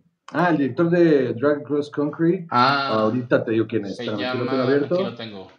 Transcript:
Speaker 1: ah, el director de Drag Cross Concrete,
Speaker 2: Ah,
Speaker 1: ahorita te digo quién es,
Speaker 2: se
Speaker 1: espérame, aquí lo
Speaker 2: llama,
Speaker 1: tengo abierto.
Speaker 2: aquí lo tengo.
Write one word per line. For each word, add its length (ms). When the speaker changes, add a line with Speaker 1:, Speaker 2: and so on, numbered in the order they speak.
Speaker 1:
ah, 180
el 80
director 320
de 440
Drag 300
Cross 260
Concrete, 600
Speaker 2:
Ah, 380
Speaker 1:
ahorita 440
te 80
digo 140
quién 200
es, 100
Speaker 2:
se 80
Speaker 1:
espérame, 240
aquí 100
lo 60
Speaker 2:
llama, 60
Speaker 1:
tengo 140
abierto. 300
Speaker 2:
aquí 100
lo 100
tengo. 340